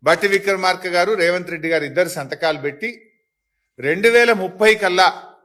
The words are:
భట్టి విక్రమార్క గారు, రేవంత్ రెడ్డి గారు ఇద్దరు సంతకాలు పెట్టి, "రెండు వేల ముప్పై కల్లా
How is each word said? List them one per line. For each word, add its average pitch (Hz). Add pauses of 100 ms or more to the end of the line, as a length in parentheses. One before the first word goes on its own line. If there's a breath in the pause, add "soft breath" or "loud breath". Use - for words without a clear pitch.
భట్టి 170
విక్రమార్క 190
గారు, 175
రేవంత్ 175
రెడ్డి 165
గారు 160
ఇద్దరు 160
సంతకాలు 151
పెట్టి, 147 (680)
"రెండు 165
వేల 240
ముప్పై 208
కల్లా 185 (220)